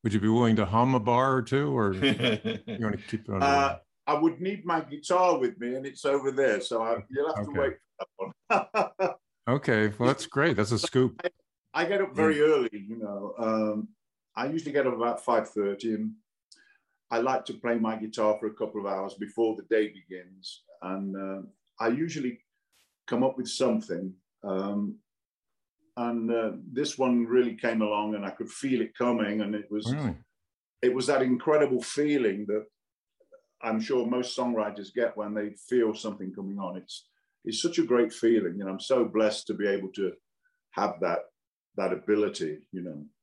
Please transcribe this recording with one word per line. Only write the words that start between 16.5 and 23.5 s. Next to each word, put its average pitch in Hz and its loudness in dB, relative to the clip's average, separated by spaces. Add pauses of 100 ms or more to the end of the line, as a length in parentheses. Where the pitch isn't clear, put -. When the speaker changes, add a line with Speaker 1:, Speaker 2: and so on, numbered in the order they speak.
Speaker 3:
I 117 0
like 131 0
to 120 -8
play 120 -2
my 110 0
guitar 107 0
for 110 -4
a 107 -6
couple 107 -4
of 98 -4
hours 98 -4
before 107 0
the 98 -12 (140)
day 107 4
begins. 92 -16 (180)
And, 95 -6
uh, 98 -8 (380)
I 113 0
usually 139 -4 (680)
come 120 0
up 131 2
with 123 -6
something. 101 -2 (280)